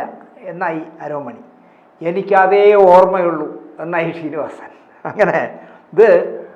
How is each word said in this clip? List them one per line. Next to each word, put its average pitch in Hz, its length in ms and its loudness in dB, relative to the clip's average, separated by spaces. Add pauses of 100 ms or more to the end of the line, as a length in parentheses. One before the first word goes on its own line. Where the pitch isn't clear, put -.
(520)
എന്നായി 165 300 -8 (200)
അരോമണി. 143 400 -12 (680)
"എനിക്കതേ 196 640 2
ഓർമ്മയുള്ളൂ" 185 760 4 (320)
എന്നായി 165 320 -6
ശ്രീനിവാസൻ. 151 580 -12 (360)
അങ്ങനെ 165 360 0 (520)
ഇത് 208 160 4 (460)